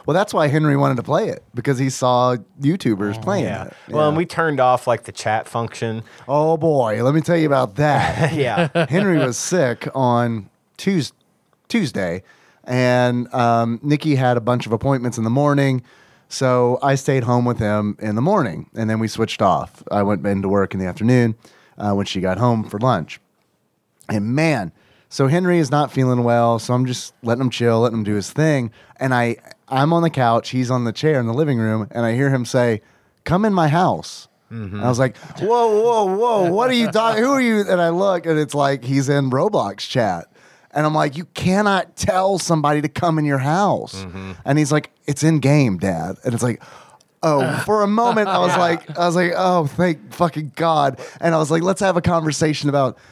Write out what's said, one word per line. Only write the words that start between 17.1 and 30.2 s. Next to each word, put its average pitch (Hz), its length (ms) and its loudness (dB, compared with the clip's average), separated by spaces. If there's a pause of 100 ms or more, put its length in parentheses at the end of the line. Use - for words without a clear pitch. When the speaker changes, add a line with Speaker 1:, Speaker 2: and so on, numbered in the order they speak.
Speaker 1:
home 123 220 2
with 120 120 -2
him 104 400 0
in 107 160 -4
the 110 60 0
morning, 135 560 -2
and 110 140 -2
then 110 80 -2
we 110 100 -2
switched - 320 -4
off. 90 500 0
I 104 120 0
went 101 240 0
into 98 240 -2
work 98 240 0
in 98 60 -4
the 92 60 -4
afternoon, 117 480 2 (440)
uh, 101 160 -2
when 98 100 0
she 95 160 -6
got 92 160 0
home 117 280 2
for - 140 -10
lunch. 110 420 -2 (920)
And, 107 240 -2
man, 139 360 0 (420)
so 135 140 2
Henry 175 320 2
is 143 120 0
not 147 220 0
feeling 127 320 2
well, 120 340 4
so 113 140 -4
I'm 127 140 2
just - 260 -8 (100)
letting 120 200 0
him 127 80 0
chill, 117 300 2
letting 117 180 0
him 107 60 -2
do 104 100 -2
his 101 180 -4
thing. 143 380 0 (260)
And 135 160 -2
I, 120 240 0 (320)
I'm 139 240 2
on 170 80 2
the 165 80 2
couch, 117 400 2